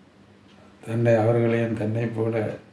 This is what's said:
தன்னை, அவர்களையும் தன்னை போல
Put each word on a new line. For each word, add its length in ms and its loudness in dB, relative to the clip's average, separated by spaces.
தன்னை, 280 2
அவர்களையும் 600 2
தன்னை 300 -2
போல 480 -2